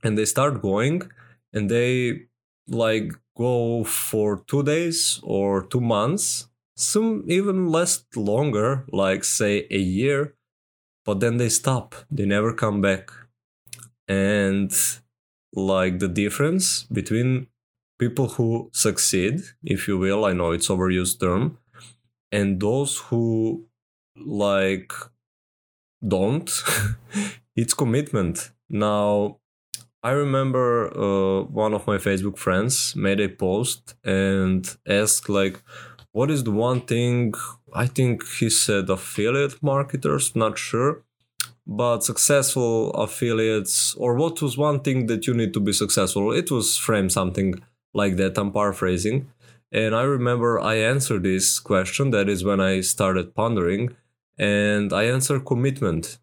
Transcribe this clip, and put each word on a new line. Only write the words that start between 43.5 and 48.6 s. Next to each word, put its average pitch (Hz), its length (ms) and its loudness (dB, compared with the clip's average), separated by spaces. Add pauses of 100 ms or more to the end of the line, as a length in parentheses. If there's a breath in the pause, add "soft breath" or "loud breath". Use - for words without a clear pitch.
or 120 200 0
what 165 260 0
was 131 160 -2
one 147 220 2
thing 131 260 0
that 110 220 -2
you 123 80 2
need 110 180 0
to 110 60 0
be 101 140 2
successful? 101 580 0
It 151 180 0
was - 280 0
framed 101 340 2
something 95 500 0 (320)
like 101 240 0
that, 95 220 0
I'm 101 120 -2
paraphrasing. 104 760 0 (440 soft breath)